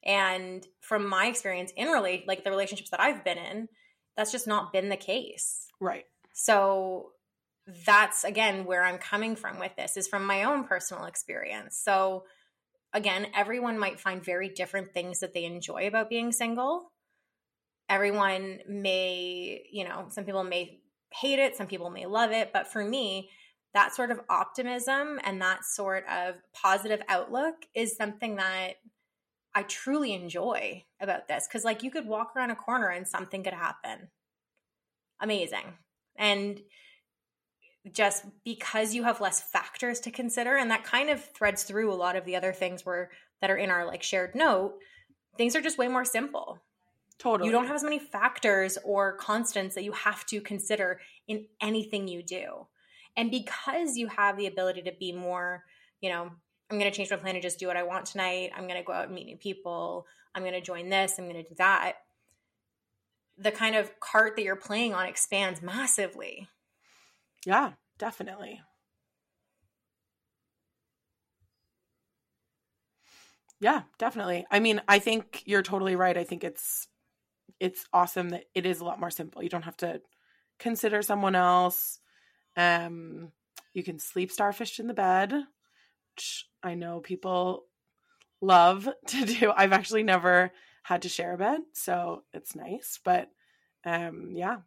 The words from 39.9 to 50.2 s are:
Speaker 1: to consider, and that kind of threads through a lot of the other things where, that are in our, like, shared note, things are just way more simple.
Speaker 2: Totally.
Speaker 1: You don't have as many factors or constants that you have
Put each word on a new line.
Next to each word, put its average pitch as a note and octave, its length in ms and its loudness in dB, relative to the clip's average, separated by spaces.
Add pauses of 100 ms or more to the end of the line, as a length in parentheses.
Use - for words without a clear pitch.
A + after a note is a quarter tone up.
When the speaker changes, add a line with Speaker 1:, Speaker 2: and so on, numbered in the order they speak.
Speaker 1:
to A#3 100 -10
consider, A#3+ 440 0
and B3+ 140 2
that A3 140 0
kind C#4 260 0
of C#4+ 140 0 (100)
threads G3+ 300 0
through G#3 280 0
a F#3+ 40 -2
lot F3+ 200 0
of F3+ 100 -4
the F3+ 100 -4
other F#3 180 0
things F3+ 320 -4
where, F3+ 240 -4 (320)
that G3 80 2
are F#3+ 80 4
in G3+ 140 0
our, F3 140 2
like, F3 180 -8
shared F#3 320 -2
note, G#3+ 420 4 (600)
things A#3+ 180 2
are D#4 60 2
just D#4 180 -4
way B3 80 2
more B3+ 180 0
simple. - 560 -4 (560)
Speaker 2:
Totally. G#3+ 300 2
Speaker 1:
You A3+ 40 2
don't B3 160 6
have D4 80 -2
as D4 80 -4
many D4+ 160 -2
factors G3 840 2
or G3 340 2
constants G#3 580 -2
that G3+ 80 -6
you G#3 100 -6
have G#3 340 -2